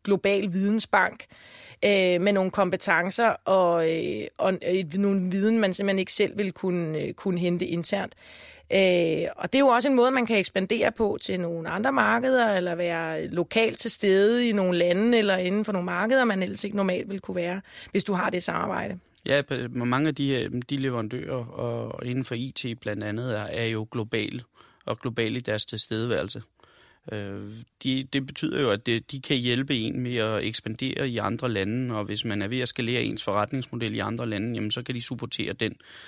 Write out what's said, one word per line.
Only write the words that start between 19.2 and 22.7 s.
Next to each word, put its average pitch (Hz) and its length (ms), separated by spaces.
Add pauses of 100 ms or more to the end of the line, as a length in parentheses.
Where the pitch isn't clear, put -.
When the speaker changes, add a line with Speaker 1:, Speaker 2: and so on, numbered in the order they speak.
Speaker 2:
Ja, 143 160
p-, 123 260
mange 123 400
af 143 60
de 139 120
her, 131 220 (220)
de 143 60
leverandører, 123 680
og 117 640
inden 123 180
for - 100
I 127 220
T 120 240